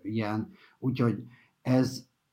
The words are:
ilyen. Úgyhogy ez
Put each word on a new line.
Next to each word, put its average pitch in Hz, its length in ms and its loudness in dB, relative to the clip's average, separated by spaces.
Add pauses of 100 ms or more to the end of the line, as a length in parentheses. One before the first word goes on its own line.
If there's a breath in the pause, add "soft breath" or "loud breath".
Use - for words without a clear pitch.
ilyen. 107 480 -4 (280 soft breath)
Úgyhogy 120 440 0 (400 loud breath)
ez - 480 0 (220)